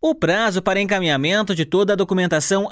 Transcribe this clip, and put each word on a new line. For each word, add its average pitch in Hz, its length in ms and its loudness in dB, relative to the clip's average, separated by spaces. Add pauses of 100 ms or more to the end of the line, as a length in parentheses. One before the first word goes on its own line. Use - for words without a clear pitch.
O 320 120 2
prazo 190 440 0
para 190 200 0
encaminhamento 185 720 0
de 160 100 -2
toda 196 280 2
a 196 40 0
documentação 185 760 0